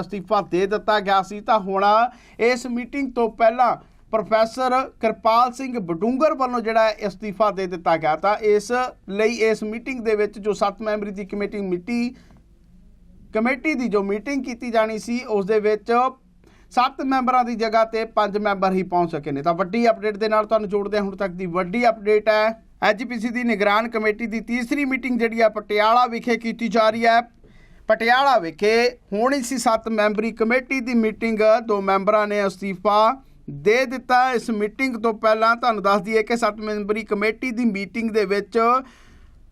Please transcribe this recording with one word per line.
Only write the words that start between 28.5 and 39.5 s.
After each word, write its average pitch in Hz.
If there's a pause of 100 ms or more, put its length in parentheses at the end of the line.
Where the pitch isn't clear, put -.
ਹੋਣੀ 254
ਸੀ 254
ਸੱਤ 226
ਮੈਂਬਰੀ 214
ਕਮੇਟੀ 254
ਦੀ 247
ਮੀਟਿੰਗ, 220 (260)
ਦੋ 208
ਮੈਂਬਰਾਂ 196
ਨੇ 208
ਅਸਤੀਫਾ 202 (280)
ਦੇ 202
ਦਿੱਤਾ। 254
ਇਸ 233
ਮੀਟਿੰਗ 226
ਤੋਂ 226
ਪਹਿਲਾਂ 220
ਤੁਹਾਨੂੰ 233
ਦੱਸ 202
ਦਈਏ 220
ਕਿ 233
ਸੱਤ 214
ਮੈਂਬਰੀ 214
ਕਮੇਟੀ 214
ਦੀ 240
ਮੀਟਿੰਗ 214
ਦੇ 214
ਵਿੱਚ 202 (920)